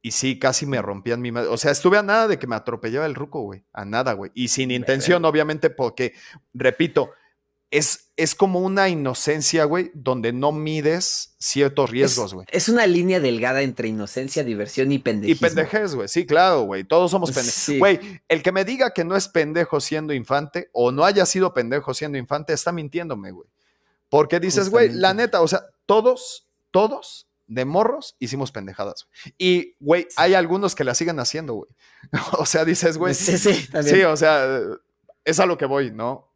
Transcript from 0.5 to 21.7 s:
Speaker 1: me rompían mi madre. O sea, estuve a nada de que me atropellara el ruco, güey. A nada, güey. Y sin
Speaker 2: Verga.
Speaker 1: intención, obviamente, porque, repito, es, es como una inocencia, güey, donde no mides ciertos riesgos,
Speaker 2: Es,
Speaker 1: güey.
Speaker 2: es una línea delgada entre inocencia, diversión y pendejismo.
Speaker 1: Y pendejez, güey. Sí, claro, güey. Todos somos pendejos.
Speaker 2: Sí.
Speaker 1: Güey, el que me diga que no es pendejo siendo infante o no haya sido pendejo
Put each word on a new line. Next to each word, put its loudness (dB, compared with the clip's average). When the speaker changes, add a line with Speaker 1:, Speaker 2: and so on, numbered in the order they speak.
Speaker 1:
me -2
rompían -4
mi -6
madre. -2
O 0
sea, 0
estuve 4
a 2
nada 2
de 0
que -10
me -4
atropellara -6
el -4
ruco, -10
güey. -12
A -12
nada, -2
güey. -10
Y -4
sin -2
Speaker 2:
Verga. -2
Speaker 1:
intención, 2
obviamente, 2
porque, -2
repito, 0
es, 0
es 0
como 0
una 0
inocencia, 0
güey, -2
donde -2
no 0
mides -2
ciertos 0
riesgos, 2
Speaker 2:
Es, -14
Speaker 1:
güey. -16
Speaker 2:
es 2
una 4
línea 2
delgada 0
entre -4
inocencia, -6
diversión -2
y 2
pendejismo. 0
Speaker 1:
Y 4
pendejez, -2
güey. -6
Sí, -2
claro, 4
güey. -4
Todos 2
somos 0
pendejos. -2
Speaker 2:
Sí. -2
Speaker 1:
Güey, 4
el 0
que 2
me 0
diga -2
que -4
no -2
es -2
pendejo 0
siendo -4
infante -4
o 2
no 2
haya 4
sido 0
pendejo -2